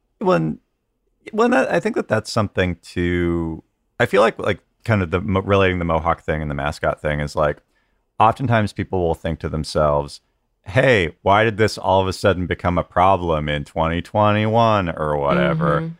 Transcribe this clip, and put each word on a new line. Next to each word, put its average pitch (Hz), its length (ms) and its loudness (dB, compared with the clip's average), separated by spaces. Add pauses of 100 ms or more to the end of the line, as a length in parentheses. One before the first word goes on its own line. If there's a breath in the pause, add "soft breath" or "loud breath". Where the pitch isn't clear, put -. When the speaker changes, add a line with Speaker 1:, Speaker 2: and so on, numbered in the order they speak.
(200)
Speaker 1:
When, 170 400 0 (720)
when 220 200 2
that, - 200 2
I 175 80 0
think 214 160 -4
that - 140 -4
that's 110 220 -4
something 95 440 -2 (180)
to, 85 680 -2 (360)
I 120 60 2
feel 196 160 2
like, 220 160 2
like, - 220 -4 (240)
kind 107 180 2
of 85 100 -2
the 90 100 0
mo-, 95 200 0
relating 95 380 2
the 85 60 -2
Mohawk 82 360 0
thing 78 220 -4
and 73 80 -6
the 71 40 -6
mascot 73 460 -4
thing 73 200 -2
is, 73 140 -6
like, 76 280 -2 (560)
oftentimes 110 540 2
people 95 260 -6
will 82 160 0
think 82 240 -6
to 80 100 -6
themselves, 73 720 -2 (420)
"Hey, 104 580 2
why 101 220 4
did 110 140 0
this 104 200 0
all 92 240 2
of 95 60 -2
a 95 60 -2
sudden 92 340 0
become 90 300 -2
a 80 60 0
problem 87 640 0
in 73 160 -2
twenty 82 380 -2
twenty-one 107 880 2
or 76 280 -2
whatever?" 73 640 0
Speaker 2:
Mm-hmm. 165 180 -8